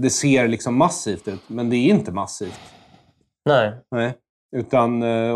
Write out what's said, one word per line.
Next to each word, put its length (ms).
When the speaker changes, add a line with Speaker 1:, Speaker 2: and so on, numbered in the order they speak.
Speaker 1:
det 80
ser 380
liksom 280
massivt 520
ut, 180
men 240
det 60
är 140
inte 220
massivt. 480
Speaker 2:
Nej. 240
Speaker 1:
Nej. 240
Utan, 460
eh, 340